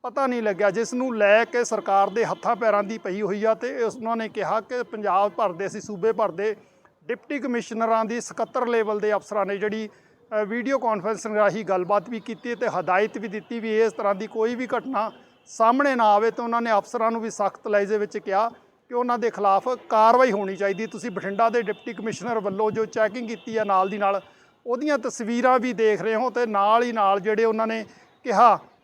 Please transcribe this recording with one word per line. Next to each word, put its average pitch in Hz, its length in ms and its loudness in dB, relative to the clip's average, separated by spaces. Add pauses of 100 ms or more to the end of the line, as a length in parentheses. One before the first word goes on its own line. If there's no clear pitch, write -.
ਪਤਾ 262 260 -2
ਨਹੀਂ 247 140 -2
ਲੱਗਿਆ, 202 300 2
ਜਿਸ 226 220 -2
ਨੂੰ 247 240 -4
ਲੈ 214 280 6
ਕੇ 240 180 -2
ਸਰਕਾਰ 196 460 2
ਦੇ 208 160 0
ਹੱਥਾਂ 185 300 -2
ਪੈਰਾਂ 208 280 2
ਦੀ 220 140 -6
ਪਈ 202 240 -6
ਹੋਈ 208 220 -2
ਆ। 220 100 4
ਤੇ 247 340 -4
ਇਸ, 202 80 -4
ਉਹਨਾਂ 233 200 -4
ਨੇ 226 140 -4
ਕਿਹਾ 196 320 -2
ਕਿ 247 220 -6
ਪੰਜਾਬ 202 480 0
ਭਰ 202 220 -2
ਦੇ, 185 140 -6
ਅਸੀਂ 202 140 -8
ਸੂਬੇ 208 300 -2
ਭਰ 214 200 0
ਦੇ 202 240 -4 (520)
ਡਿਪਟੀ - 320 -6
ਕਮਿਸ਼ਨਰਾਂ 226 680 -2
ਦੀ 233 160 -6
ਸਕੱਤਰ 233 460 -4
ਲੈਵਲ 220 320 0
ਦੇ 214 140 0
ਅਫਸਰਾਂ 202 320 -2
ਨੇ 202 120 -4
ਜਿਹੜੀ, 214 320 -4 (520)
ਅ, - 20 0
ਵੀਡੀਓ 240 360 -2
ਕਾਨਫਰੰਸਿੰਗ 214 560 -2
ਰਾਹੀਂ 208 300 2
ਗੱਲਬਾਤ 185 440 0
ਵੀ 226 100 -6
ਕੀਤੀ 233 360 -8
ਤੇ 220 120 -2 (120)
ਹਦਾਇਤ 190 380 0
ਵੀ 214 100 -8
ਦਿੱਤੀ 214 320 -8
ਵੀ 220 220 0
ਇਸ 214 120 2
ਤਰ੍ਹਾਂ 202 220 0
ਦੀ 208 120 -8
ਕੋਈ 226 280 -2
ਵੀ 247 120 -6
ਘਟਨਾ 262 440 -4 (340)
ਸਾਹਮਣੇ 254 500 2
ਨਾ 233 80 2
ਆਵੇ। 214 280 6
ਤੇ - 100 -8
ਉਹਨਾਂ 233 200 -2
ਨੇ 233 100 0
ਅਫਸਰਾਂ 220 400 0
ਨੂੰ 226 100 -4
ਵੀ 220 80 -6
ਸਖਤ - 380 -4
ਲਹਿਜ਼ੇ 208 300 2
ਵਿੱਚ 208 200 -4
ਕਿਹਾ 202 320 0 (400)
ਕਿ 247 60 -12
ਉਹਨਾਂ 240 240 0
ਦੇ 226 100 0
ਖਿਲਾਫ 196 400 2 (200)
ਕਾਰਵਾਈ 240 420 6
ਹੋਣੀ 196 240 -2
ਚਾਹੀਦੀ। 196 320 -2
ਤੁਸੀਂ 214 240 -10
ਬਠਿੰਡਾ 196 380 0
ਦੇ 233 120 0
ਡਿਪਟੀ 214 320 -6
ਕਮਿਸ਼ਨਰ 220 460 -6
ਵੱਲੋਂ 202 320 -2
ਜੋ 220 140 -2
ਚੈਕਿੰਗ 220 420 -2
ਕੀਤੀ 220 300 -8
ਆ, 214 60 0
ਨਾਲ 190 260 2
ਦੀ 208 80 -6
ਨਾਲ 196 240 0 (440)
ਉਹਦੀਆਂ 262 320 -2
ਤਸਵੀਰਾਂ 247 640 0
ਵੀ 247 140 -2
ਦੇਖ 214 280 2
ਰਹੇ 220 140 -2
ਹੋ 247 140 0
ਤੇ 240 160 -2
ਨਾਲ 214 380 2
ਹੀ 240 80 -2
ਨਾਲ 202 280 2
ਜਿਹੜੇ 214 260 0
ਉਹਨਾਂ 220 220 0
ਨੇ 220 180 -6 (380)
ਕਿਹਾ 214 360 6 (240)